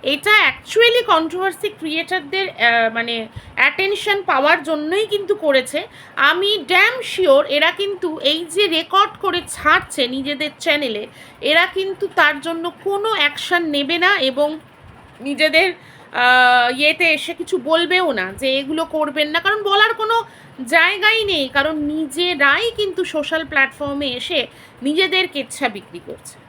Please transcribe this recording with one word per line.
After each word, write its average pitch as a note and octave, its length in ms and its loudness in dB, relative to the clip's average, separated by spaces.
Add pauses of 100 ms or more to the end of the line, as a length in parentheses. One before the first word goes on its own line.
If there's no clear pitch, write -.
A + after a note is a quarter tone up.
এটা D4+ 480 2
actually A#4 540 2
কন্ট্রোভার্সি F4+ 640 0
ক্রিয়েটারদের, E4 800 -4
আহ, A3+ 440 2
মানে A#3 340 -4 (280)
অ্যাটেনশন G4 640 0
পাওয়ার D#4 420 2
জন্যই D#4+ 420 -2
কিন্তু G4+ 300 -2
করেছে। C#4+ 520 -2 (280)
আমি F4+ 420 2 (100)
ড্যাম G#4+ 340 4
শিওর D4 440 2
এরা D4 260 2
কিন্তু F4+ 460 -6
এই D#4+ 280 -2
যে F4+ 220 0
রেকর্ড F4+ 440 0 (100)
করে F4+ 260 -2
ছাড়ছে D4+ 600 0
নিজেদের C#4 420 -6 (100)
চ্যানেলে, A#3 480 -2 (340)
এরা D#4+ 240 2
কিন্তু F#4+ 500 -6
তার D4 260 2
জন্য E4 300 -6 (120)
কোনো G4+ 280 -4
অ্যাকশন E4+ 520 -2
নেবে D4 340 -2
না F#4 220 2
এবং D4 400 -2 (600)
নিজেদের, D#4 540 2 (380)
আহ, B3 680 4
ইয়েতে D#4 320 2
এসে D4+ 220 -4
কিছু F4 300 -4
বলবেও E4+ 480 2
না G3 220 -4
যে C4 260 -2
এগুলো D#4 260 -4
করবেন D4+ 420 -2
না, D#4 120 -2
কারণ G#4 240 0
বলার G#4 300 2
কোনো A4 300 -2 (420)
জায়গাই F#4+ 580 2
নেই, D#4+ 300 0
কারণ D4 220 0
নিজেরাই D#4 960 0
কিন্তু G4 320 -4
সোশ্যাল D#4+ 420 -4
প্ল্যাটফর্মে C#4+ 640 -2
এসে B3 400 -4 (340)
নিজেদের F4 460 0
কেচ্ছা C4+ 420 -6
বিক্রি F#3 360 -12
করছে। - 440 -16